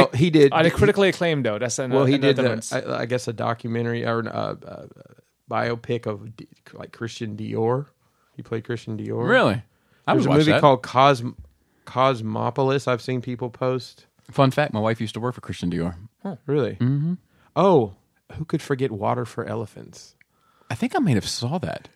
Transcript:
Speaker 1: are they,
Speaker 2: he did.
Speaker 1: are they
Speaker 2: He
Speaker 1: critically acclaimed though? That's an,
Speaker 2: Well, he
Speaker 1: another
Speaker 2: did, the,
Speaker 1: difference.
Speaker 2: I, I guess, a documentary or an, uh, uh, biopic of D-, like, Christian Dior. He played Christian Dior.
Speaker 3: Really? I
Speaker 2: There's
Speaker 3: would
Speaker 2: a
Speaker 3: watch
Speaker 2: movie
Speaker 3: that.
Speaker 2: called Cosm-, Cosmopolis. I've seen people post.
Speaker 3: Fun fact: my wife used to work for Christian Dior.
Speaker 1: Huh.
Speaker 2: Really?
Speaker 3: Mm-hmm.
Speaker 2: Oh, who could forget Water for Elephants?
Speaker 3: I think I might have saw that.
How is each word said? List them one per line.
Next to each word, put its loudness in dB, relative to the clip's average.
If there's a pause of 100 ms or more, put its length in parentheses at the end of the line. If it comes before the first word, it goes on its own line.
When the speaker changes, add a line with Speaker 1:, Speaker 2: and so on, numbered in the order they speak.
Speaker 1:
are 2
they, -2
Speaker 2:
he 4
did. 8
Speaker 1:
are 4
they 4
Speaker 2:
He 0
Speaker 1:
critically 4
acclaimed 0
though? -2
That's -4
an, -4
Speaker 2:
Well, 4
he 4
Speaker 1:
another 2
Speaker 2:
did, 4
the, 0
Speaker 1:
difference. -2
Speaker 2:
I, -4
I -6
guess, -4
a -4
documentary -4
or 0
an, -4
uh, -6 (100)
uh, -16 (600)
biopic -4
of -10
D-, -20 (240)
like, -16
Christian -10
Dior. -2 (500)
He -14
played -8
Christian -8
Dior. -4
Speaker 3:
Really? 4 (440)
I 2
Speaker 2:
There's 2
Speaker 3:
would -
Speaker 2:
a 2
Speaker 3:
watch 6
Speaker 2:
movie 4
Speaker 3:
that. 4
Speaker 2:
called 6
Cosm-, 2 (500)
Cosmopolis. -2
I've 0
seen -4
people -8
post. -6 (240)
Speaker 3:
Fun 4
fact: 0
my 0
wife 0
used -6
to -10
work -4
for -20
Christian -6
Dior. -2 (280)
Speaker 1:
Huh. -10 (100)
Speaker 2:
Really? 0
Speaker 3:
Mm-hmm. 0 (420)
Speaker 2:
Oh, 4 (400)
who -8
could -4
forget -2
Water -2
for -8
Elephants? -12 (560)
Speaker 3:
I -6
think -2
I 2
might 4
have 0
saw -4
that. -8